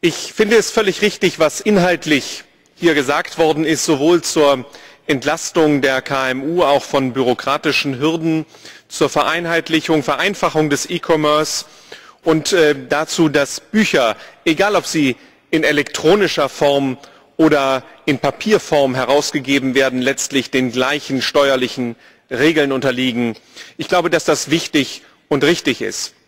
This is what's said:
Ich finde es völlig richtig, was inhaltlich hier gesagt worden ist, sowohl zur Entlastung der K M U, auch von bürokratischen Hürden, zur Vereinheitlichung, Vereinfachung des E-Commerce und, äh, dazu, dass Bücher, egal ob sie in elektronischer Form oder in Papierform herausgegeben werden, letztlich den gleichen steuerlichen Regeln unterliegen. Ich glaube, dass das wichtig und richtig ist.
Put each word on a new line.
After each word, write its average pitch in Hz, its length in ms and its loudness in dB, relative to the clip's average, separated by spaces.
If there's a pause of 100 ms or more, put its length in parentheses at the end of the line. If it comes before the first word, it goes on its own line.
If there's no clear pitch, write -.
Ich - 320 -4
finde 220 240 2
es - 140 2
völlig 208 300 -2
richtig, 202 380 0
was 156 220 0
inhaltlich 175 800 0 (320)
hier 165 200 2
gesagt 147 420 -2
worden 160 260 2
ist, 156 220 -2
sowohl 160 380 2
zur 143 460 2 (380)
Entlastung 147 760 0
der 131 200 0
K 131 300 -2
M 131 120 -6
U, 170 200 0
auch 139 200 2
von 135 300 -2
bürokratischen 135 840 -2
Hürden, 160 480 -2 (440)
zur - 180 0
Vereinheitlichung, 160 960 0
Vereinfachung 156 680 0
des 143 200 -4
E-Commerce 156 760 0 (600)
und, 160 260 0
äh, 156 240 4 (140)
dazu, 156 400 0
dass 143 320 -2
Bücher, 143 560 0 (260)
egal 190 320 0
ob 170 100 0
sie 139 300 0 (340)
in 160 140 0
elektronischer 151 840 0
Form 139 480 0 (400)
oder 139 480 2 (180)
in 143 160 -2
Papierform 143 760 0
herausgegeben 135 800 0
werden, 131 260 2
letztlich 131 500 -2
den 127 220 0
gleichen 131 480 -2
steuerlichen 131 760 0 (340)
Regeln 143 440 0
unterliegen. 123 640 -2 (400)
Ich 160 100 -8
glaube, 175 220 0
dass 165 160 0
das 147 260 0
wichtig 156 520 -2 (260)
und 139 160 0
richtig 151 360 0
ist. - 340 -8 (120)